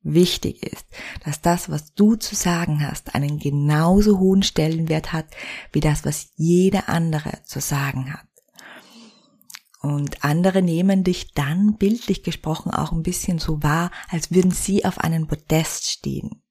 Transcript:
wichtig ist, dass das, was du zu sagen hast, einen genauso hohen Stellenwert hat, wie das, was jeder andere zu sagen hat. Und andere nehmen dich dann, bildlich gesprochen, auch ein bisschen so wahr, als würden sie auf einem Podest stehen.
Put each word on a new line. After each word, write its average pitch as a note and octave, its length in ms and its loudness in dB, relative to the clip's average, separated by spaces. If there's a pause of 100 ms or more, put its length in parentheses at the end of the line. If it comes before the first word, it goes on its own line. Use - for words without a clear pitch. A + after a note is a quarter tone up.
wichtig - 600 2
ist, - 220 -14 (400)
dass D3 160 -6
das, F3 280 0
was D3+ 240 -8
du G#3+ 220 4
zu - 200 -8
sagen D#3 520 -2
hast, - 280 -10
einen D3 220 -2
genauso D#3 840 4
hohen F#3+ 240 4
Stellenwert D#3+ 680 -2
hat, D#3+ 160 -6 (460)
wie D3+ 80 2
das, D3+ 240 2
was - 300 -6
jeder F3+ 540 2
andere D#3 540 -2
zu - 160 -10
sagen C#3 540 -4
hat. - 120 -14 (1600)
Und D3 440 -4
andere F3+ 360 2
nehmen F#3 440 2
dich - 280 -2
dann, F3+ 440 2
bildlich G3+ 460 0
gesprochen, - 480 -6
auch - 200 -2
ein E3 120 -2
bisschen F3+ 360 -2
so D#3 240 -2
wahr, E3 280 0 (180)
als D#3+ 220 -6
würden F3+ 200 6
sie F#3+ 320 0
auf F#3+ 160 -2
einem D#3+ 280 0
Podest - 600 -2
stehen. - 640 -8